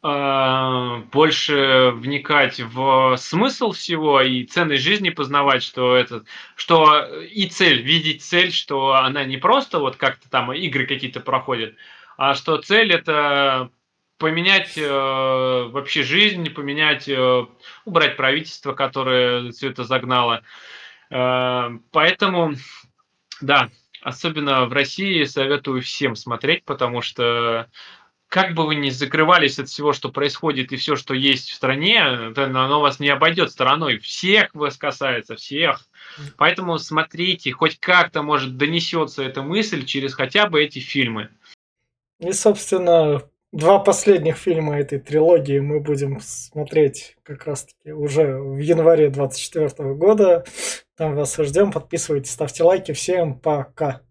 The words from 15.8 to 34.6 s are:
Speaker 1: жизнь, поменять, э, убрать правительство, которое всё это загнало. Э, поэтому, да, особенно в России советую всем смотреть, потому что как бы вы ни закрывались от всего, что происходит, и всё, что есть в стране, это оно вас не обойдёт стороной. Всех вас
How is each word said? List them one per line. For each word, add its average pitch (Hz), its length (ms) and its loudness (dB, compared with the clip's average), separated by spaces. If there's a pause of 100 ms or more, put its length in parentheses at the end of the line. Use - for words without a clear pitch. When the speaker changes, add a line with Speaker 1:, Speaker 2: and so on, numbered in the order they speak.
Speaker 1:
жизнь, 175 480 0
поменять, 147 580 -2
э, 127 380 2 (380)
убрать 165 320 0
правительство, 143 560 -4
которое 127 800 0
всё 135 180 -8
это 123 140 -10
загнало. 120 580 0 (680)
Э, 127 600 -2 (220)
поэтому, 165 640 2 (880)
да, 135 280 2 (320)
особенно 139 640 -2
в 117 60 -8
России 156 520 -2
советую 135 580 -2
всем 127 340 -4
смотреть, 139 480 -4
потому 120 380 -4
что 117 640 -2 (600)
как 185 260 0
бы 160 120 0
вы 151 100 -2
ни 139 140 -2
закрывались 156 680 2
от 131 100 -8
всего, 147 240 -2
что 135 180 -6
происходит, 139 640 -4
и 139 40 -8
всё, 139 200 -2
что 131 180 -6
есть 131 360 0
в - 40 -12
стране, 151 440 0 (320)
это 139 160 -2
оно 131 340 0
вас 143 200 0
не 143 100 0
обойдёт 156 400 2
стороной. 135 480 0
Всех - 560 0
вас 147 220 -4